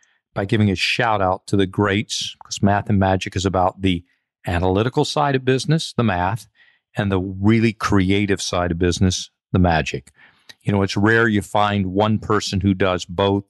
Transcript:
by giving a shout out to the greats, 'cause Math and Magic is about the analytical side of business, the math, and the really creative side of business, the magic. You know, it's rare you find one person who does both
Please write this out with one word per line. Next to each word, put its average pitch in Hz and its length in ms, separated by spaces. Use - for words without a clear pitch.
by 104 100
giving 107 260
a 95 40
shout 110 480
out 92 240
to - 100
the 98 100
greats, 101 760
'cause - 200
Math 98 280
and 101 80
Magic 95 380
is 95 100
about 92 360
the 92 220
analytical 98 580
side 143 320
of 131 80
business, 135 480
the - 100
math, 95 460
and 104 140
the 95 80
really 101 540
creative 98 680
side 87 300
of 82 80
business, 90 520
the - 80
magic. 80 540
You 104 100
know, 98 100
it's 95 140
rare 113 300
you 104 160
find 104 500
one 107 260
person 101 420
who 98 120
does 92 320
both 98 460